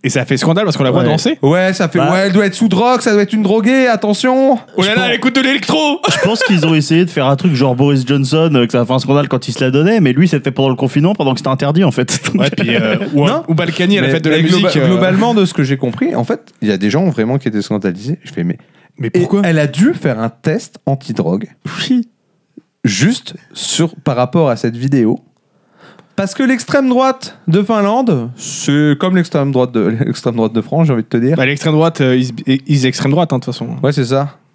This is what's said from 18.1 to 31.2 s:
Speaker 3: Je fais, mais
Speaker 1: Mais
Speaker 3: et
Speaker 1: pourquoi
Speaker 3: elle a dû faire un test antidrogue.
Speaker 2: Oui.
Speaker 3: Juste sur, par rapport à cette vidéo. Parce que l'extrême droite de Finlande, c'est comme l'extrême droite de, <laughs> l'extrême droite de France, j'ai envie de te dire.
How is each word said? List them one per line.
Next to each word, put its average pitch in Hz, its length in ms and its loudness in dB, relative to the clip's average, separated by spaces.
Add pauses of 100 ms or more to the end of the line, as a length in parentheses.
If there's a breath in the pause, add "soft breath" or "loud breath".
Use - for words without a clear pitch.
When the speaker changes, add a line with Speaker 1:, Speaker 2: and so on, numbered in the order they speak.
Speaker 3:
Je - 80 -18
fais, 85 140 -6
mais 87 120 -4 (400 soft breath)
Speaker 1:
Mais 117 100 -6
Speaker 3:
et 180 120 0
Speaker 1:
pourquoi 190 240 0
Speaker 3:
elle 165 160 2
a 147 80 2
dû 175 260 2
faire 131 260 -2
un 117 100 -2
test - 560 -6
antidrogue. 165 640 -2 (420)
Speaker 2:
Oui. 247 180 2 (760)
Speaker 3:
Juste 123 480 0 (180)
sur, - 440 -2
par 135 200 -2
rapport 131 340 2
à 117 60 0
cette 117 220 -4
vidéo. 127 420 2 (960 soft breath)
Parce 196 180 -4
que 269 100 -2
l'extrême 262 460 0
droite 254 480 0 (100)
de 170 140 2
Finlande, 208 720 0
c'est 147 640 0
comme 185 160 0
l'extrême 151 380 0
droite 127 180 0
de, 110 280 0
<laughs> 117 60 0
l'extrême 117 300 -4
droite 110 160 0
de 113 100 0
France, 156 260 0
j'ai 139 60 2
envie 113 100 -2
de - 40 -10
te - 100 -4
dire. 135 200 0